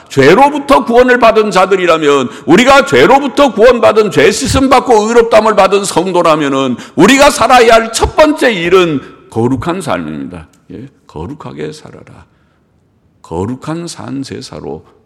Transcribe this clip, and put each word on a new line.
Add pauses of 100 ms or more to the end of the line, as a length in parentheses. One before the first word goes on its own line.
죄로부터
구원을
받은
자들이라면, (160)
우리가
죄로부터
구원받은,
죄
씻음
받고
의롭담을
받은
성도라면은 (220)
우리가
살아야
할
첫
번째
일은 (300)
거룩한
삶입니다. (240)
예, (200)
거룩하게
살아라. (960)
거룩한
산
제사로 (200)